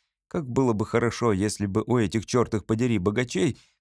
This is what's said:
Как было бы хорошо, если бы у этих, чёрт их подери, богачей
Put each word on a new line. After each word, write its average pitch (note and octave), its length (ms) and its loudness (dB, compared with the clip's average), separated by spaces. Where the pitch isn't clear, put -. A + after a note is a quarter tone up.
Как C#3+ 220 -6
было A#2+ 240 2
бы G#2 120 0
хорошо, A#2 480 0
если G#2 320 -2
бы G2+ 200 0
у B2 120 0
этих, G#2+ 280 0
чёрт A#2+ 280 0
их G#2 120 -4
подери, A#2 320 0
богачей A2+ 600 -2